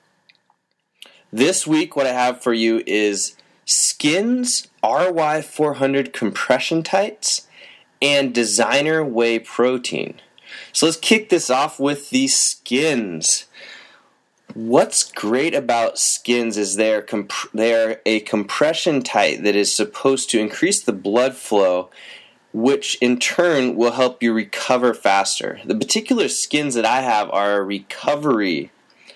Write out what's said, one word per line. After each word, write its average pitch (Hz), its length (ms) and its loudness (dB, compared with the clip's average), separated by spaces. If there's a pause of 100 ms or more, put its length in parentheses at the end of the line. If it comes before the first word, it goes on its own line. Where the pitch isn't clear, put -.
(1300)
This 139 340 2
week, 156 300 0
what 135 120 2
I 123 60 0
have 123 280 0
for 120 120 0
you 113 320 2
is 104 520 0 (260)
Skin's 233 1040 0 (160)
R 147 260 2
Y 156 320 0
four 151 340 -2
hundred 135 360 0
compression 131 720 0
tights - 640 -2 (540)
and 139 340 2
designer 135 720 2
whey 117 340 2
protein. 123 800 -2 (540)
So - 120 2
let's 160 120 0
kick 214 320 0
this 165 200 2
off 139 300 -2
with 139 300 -2
the 131 180 2
Skins. 120 1160 -2 (1080)
What's 117 560 2
great 135 460 -2
about 120 420 0
Skins 117 600 0
is 98 180 -2
they're 110 260 2
comp-, - 520 -6
they're 113 520 0
a 110 140 2
compression 143 840 0
tight 92 420 0
that 101 120 2
is 101 180 2
supposed - 560 0
to 107 120 2
increase 160 400 -2
the 117 100 0
blood 110 440 0
flow, 92 540 0 (640)
which 131 480 0
in 123 180 2
turn 143 600 0
will 117 160 2
help 127 280 0
you 117 120 2
recover 120 600 0
faster. - 720 0
The - 120 -2
particular 214 520 0
Skins 143 480 -2
that 113 100 2
I 123 140 2
have 110 320 0
are 101 240 0
a 101 80 0
recovery 101 1080 -2 (440)